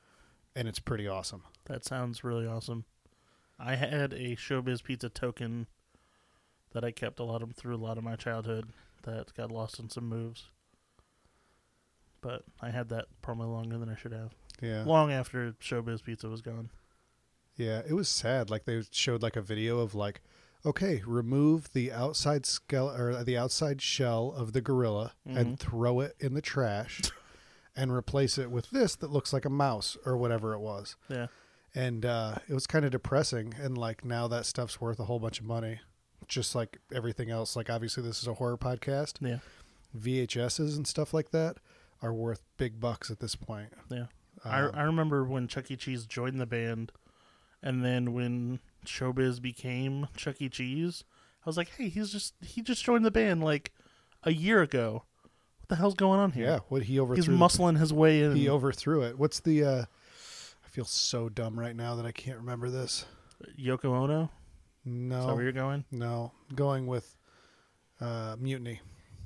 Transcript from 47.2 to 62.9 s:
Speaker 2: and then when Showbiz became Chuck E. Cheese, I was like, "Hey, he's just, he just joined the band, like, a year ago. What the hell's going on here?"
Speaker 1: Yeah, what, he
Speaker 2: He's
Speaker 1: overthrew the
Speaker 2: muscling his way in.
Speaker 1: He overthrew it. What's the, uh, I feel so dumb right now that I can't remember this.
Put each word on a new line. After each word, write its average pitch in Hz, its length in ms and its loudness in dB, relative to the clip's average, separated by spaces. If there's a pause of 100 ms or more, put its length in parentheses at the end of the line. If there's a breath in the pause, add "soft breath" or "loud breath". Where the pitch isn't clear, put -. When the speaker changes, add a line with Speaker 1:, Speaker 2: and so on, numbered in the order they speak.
Speaker 2:
and 127 220 0
then 123 300 2
when 123 440 0 (280)
Showbiz 127 560 0
became 131 720 -4
Chuck - 240 -6
E. 139 80 -2
Cheese, 139 560 -4 (400 soft breath)
I - 40 -2
was 160 80 -2
like, 170 200 0
"Hey, 247 120 -2
he's 196 220 -2
just, 202 300 -6
he 226 220 -8
just 233 220 -2
joined 233 200 6
the 220 60 8
band, 202 340 4
like, 151 280 2 (500 soft breath)
a 165 100 4
year 180 300 6
ago. 117 420 2 (560 soft breath)
What - 80 -18
the 196 80 2
hell's 196 180 4
going 190 260 6
on 196 120 4
here?" 120 140 0
Speaker 1:
Yeah, 147 120 4 (100)
what, 135 160 2
he 117 100 0
Speaker 2:
He's 135 60 6
Speaker 1:
overthrew 160 360 6
the 175 80 10
Speaker 2:
muscling 175 340 6
his 156 140 4
way 156 300 8
in. 147 120 6
Speaker 1:
He 123 140 6
overthrew 139 540 4
it. 120 160 -2
What's 147 220 2
the, 151 240 6
uh, 131 200 2 (800 loud breath)
I - 40 -20
feel 127 180 -6
so - 420 0
dumb 113 300 -4
right 117 180 -4
now 120 200 -4
that 117 100 -4
I 113 60 -6
can't 131 260 -10
remember 120 320 -4
this. 127 340 -4 (540 loud breath)